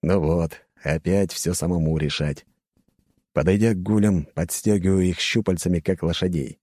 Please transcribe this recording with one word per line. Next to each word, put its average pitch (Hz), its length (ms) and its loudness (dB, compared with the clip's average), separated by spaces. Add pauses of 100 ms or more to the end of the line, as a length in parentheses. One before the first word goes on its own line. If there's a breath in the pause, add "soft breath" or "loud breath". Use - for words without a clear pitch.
Ну 92 180 2
вот, 82 420 -2 (200)
опять 87 500 0
всё - 200 -4
самому 80 460 0
решать. 73 480 -4 (880)
Подойдя 101 400 2
к 90 80 -6
гулям, 101 420 2 (100)
подстёгиваю 95 680 0
их 90 180 0
щупальцами, 90 600 0
как 92 220 -2
лошадей. 82 600 -2